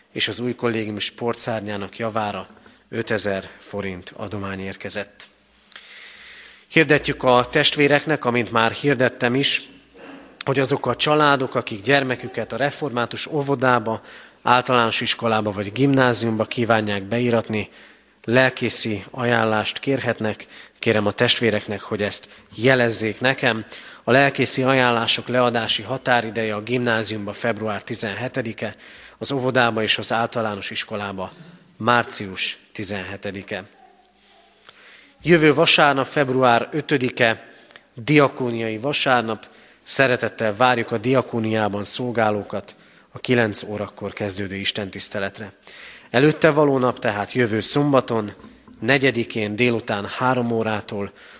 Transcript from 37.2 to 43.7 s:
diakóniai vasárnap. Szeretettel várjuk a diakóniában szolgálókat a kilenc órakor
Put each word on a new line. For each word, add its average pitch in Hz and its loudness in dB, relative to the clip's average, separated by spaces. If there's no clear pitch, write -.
diakóniai 120 0
vasárnap. 120 0
Szeretettel 117 0
várjuk 120 2
a 117 0
diakóniában 110 0
szolgálókat 107 -2
a - -16
kilenc 110 0
órakor 101 -8